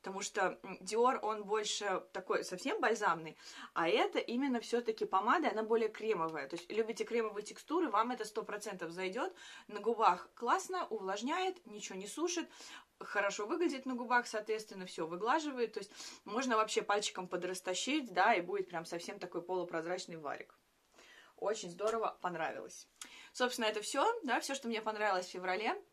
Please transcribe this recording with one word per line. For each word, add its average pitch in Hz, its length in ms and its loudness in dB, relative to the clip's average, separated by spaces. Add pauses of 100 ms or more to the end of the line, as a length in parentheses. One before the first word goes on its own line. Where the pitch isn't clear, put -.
потому 190 200 -6
что, 190 400 2
м, 190 180 -10
Dior, 226 420 4
он 214 220 -2
больше 208 580 0 (100)
такой 185 320 0
совсем 285 360 -2
бальзамный, 190 560 2 (380)
а 165 140 4
это 302 300 4
именно 247 420 2
все-таки 226 460 0
помада, 240 440 4
она 214 120 0
более 220 260 4
кремовая. 165 600 -2
То 170 80 -6
есть - 160 -12
любите 214 320 0
кремовые 214 400 -2
текстуры, 320 460 -2
вам 226 220 4
это 226 120 -4
сто 214 200 -6
процентов 196 480 -6
зайдет. 190 400 -2 (360)
На 208 120 -8
губах 208 540 4
классно, 349 560 0
увлажняет, 240 680 -2 (100)
ничего 208 320 -10
не 196 100 -8
сушит, 349 400 -2 (520)
хорошо 202 460 0
выглядит 294 400 0
на 262 80 -2
губах, 240 320 2
соответственно, 214 600 -4
все 170 200 -4
выглаживает. 240 680 0
То 196 80 -6
есть 190 100 -12 (340)
можно 233 320 0
вообще 214 260 2
пальчиком 202 460 0
подрастащить, 185 840 -2
да, 196 220 6
и 180 60 4
будет 190 280 -2
прям 165 180 -6
совсем 185 320 -8
такой 180 240 -6
полупрозрачный 175 760 -4
варик. - 380 -8 (840)
Очень 190 340 -2
здорово, 208 500 0
понравилось. 160 680 -4 (460)
Собственно, 240 340 2
это 214 140 2
все, 277 260 4 (160)
да, 262 180 2
все, 277 140 -4
что 233 140 -4
мне 220 140 0
понравилось 208 440 2
в - 40 -12
феврале. 190 440 0 (180)